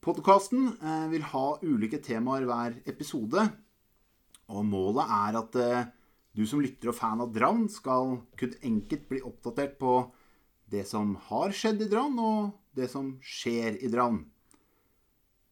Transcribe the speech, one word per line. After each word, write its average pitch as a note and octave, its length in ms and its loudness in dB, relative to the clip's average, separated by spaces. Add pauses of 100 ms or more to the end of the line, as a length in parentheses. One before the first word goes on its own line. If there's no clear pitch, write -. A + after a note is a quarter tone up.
Podcasten, G3 800 4
eh, D#3 240 -2
vil D#3+ 160 -2
ha C#3+ 400 -2
ulike C3 360 2
temaer C3 460 -2
hver A#2+ 300 -2 (100)
episode, D3 680 0 (960)
og G2+ 160 -4
målet G2+ 460 2
er G#2+ 260 2
at, A2+ 200 -2
eh, B2 300 2 (500)
du G#2+ 100 0
som C#3+ 160 0
lytter B2 280 -2
og A#2 40 0
fan A2+ 260 -2
av A#2+ 140 -4
Dram G3 340 4
skal B2+ 540 0 (160)
kunne A#2+ 240 -4
enkelt A#2 480 -2
bli C3 120 -4
oppdatert B2+ 580 -6
på B2+ 320 4 (580)
det G2+ 160 -2
som G#2 300 -2
har B2+ 340 -2
skjedd G#3+ 320 0
i A3 60 -2
Dram, A#3+ 320 0
og G#3+ 340 0 (220)
det B2+ 160 -4
som C3+ 280 -6
skjer A#2 640 -4
i C3 40 -2
Dram. A#2 400 0 (1200)